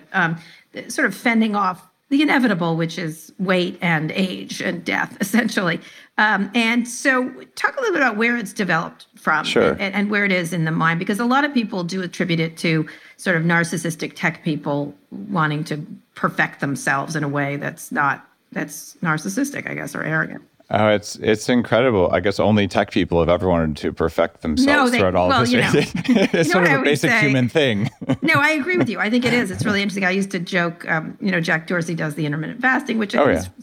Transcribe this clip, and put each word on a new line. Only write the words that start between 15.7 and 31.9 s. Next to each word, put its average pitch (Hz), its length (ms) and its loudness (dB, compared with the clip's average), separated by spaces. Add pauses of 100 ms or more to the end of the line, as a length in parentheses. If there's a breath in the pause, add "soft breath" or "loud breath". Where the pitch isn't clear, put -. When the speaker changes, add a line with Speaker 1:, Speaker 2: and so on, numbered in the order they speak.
Speaker 1:
perfect - 440 -2
themselves 139 560 -2
in 151 80 -2
a 143 60 -2
way 143 260 -2
that's - 360 -8
not, 143 360 -2 (240)
that's - 520 -10
narcissistic, 190 640 -4
I - 60 -8
guess, 151 180 -10
or - 80 -6
arrogant. 160 400 -4 (300)
Speaker 2:
Oh, 107 160 4
it's, 107 300 0
it's 110 320 0
incredible. 117 640 4
I 92 80 2
guess 95 200 0
only 101 280 4
tech 104 220 0
people 87 300 2
have 82 100 4
ever 87 180 2
wanted 82 300 2
to 80 160 -4
perfect 82 480 0
themselves 82 240 0
Speaker 1:
No, 277 240 4
they, 240 80 0
Speaker 2:
throughout 196 160 2
all 90 140 4
Speaker 1:
well, - 160 4
Speaker 2:
of 240 60 0
history. - 580 2
Speaker 1:
you 254 80 6
know, 196 60 4
Speaker 2:
<laughs> - 120 2
It's - 0 -
Speaker 1:
you 180 60 2
know 165 60 4
Speaker 2:
sort 185 180 2
Speaker 1:
what - 0 -
Speaker 2:
of 170 60 6
Speaker 1:
I - 40 4
Speaker 2:
a 214 60 2
Speaker 1:
would - 60 0
Speaker 2:
basic 147 260 2
Speaker 1:
say? 226 80 2
Speaker 2:
human 131 300 2
thing. 123 420 2 (160)
<laughs> - 160 -2
Speaker 1:
No, 320 120 2
I 294 160 4
agree 311 260 -2
with 262 120 2
you. 180 80 -4
I 190 120 -2
think 247 160 2
it 233 80 2
is. 233 180 0
It's - 140 -4
really 202 180 0
interesting. 196 220 -2
I 180 40 2
used 196 220 0
to 190 80 -2
joke, 170 500 -4
um, 160 300 -4
you 202 100 -2
know, 175 120 0
Jack 165 260 -2
Dorsey 170 260 -2